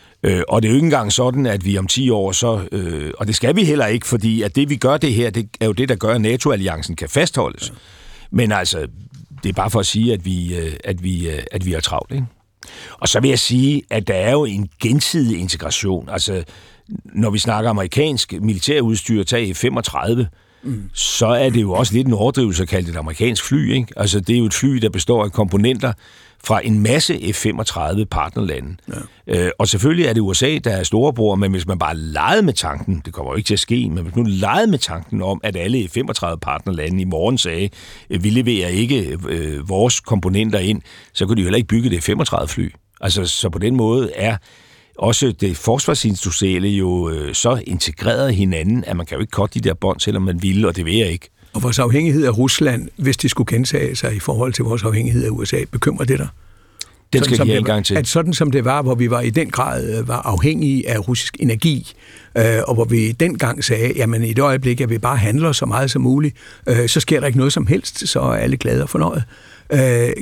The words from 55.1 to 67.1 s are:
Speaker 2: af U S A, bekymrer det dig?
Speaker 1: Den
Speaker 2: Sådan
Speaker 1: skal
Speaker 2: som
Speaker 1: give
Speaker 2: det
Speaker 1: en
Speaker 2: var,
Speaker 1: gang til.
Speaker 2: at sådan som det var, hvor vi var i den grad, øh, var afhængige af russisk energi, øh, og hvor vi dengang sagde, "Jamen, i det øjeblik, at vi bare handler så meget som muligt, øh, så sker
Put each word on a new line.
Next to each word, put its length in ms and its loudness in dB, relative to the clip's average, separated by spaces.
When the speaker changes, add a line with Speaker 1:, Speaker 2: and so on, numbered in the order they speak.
Speaker 2:
af 40 -2
U 160 -4
S 80 -4
A, 40 2
bekymrer 340 0
det 140 2
dig? 80 -4
Speaker 1:
Den 60 6
Speaker 2:
Sådan 60 4
Speaker 1:
skal 120 4
Speaker 2:
som 80 4
Speaker 1:
give 80 4
Speaker 2:
det 60 4
Speaker 1:
en 80 0
Speaker 2:
var, 60 2
Speaker 1:
gang 120 0
til. 100 2
Speaker 2:
at 120 2
sådan 260 2
som 180 2
det 140 2
var, 160 0
hvor 140 0
vi 140 2
var 120 0
i 80 0
den 200 0
grad, 500 -2
øh, 80 -4
var 140 -4
afhængige 680 2
af 180 -2
russisk 320 -2
energi, 540 0
øh, 60 6
og 60 2
hvor 120 2
vi 260 2
dengang 520 -2
sagde, 320 0
"Jamen, 280 0
i 100 -2
det 80 2
øjeblik, 400 2
at 80 0
vi 80 0
bare 200 0
handler 340 2
så 140 -2
meget 260 0
som 100 0
muligt, 340 2
øh, 220 4
så 100 2
sker 200 2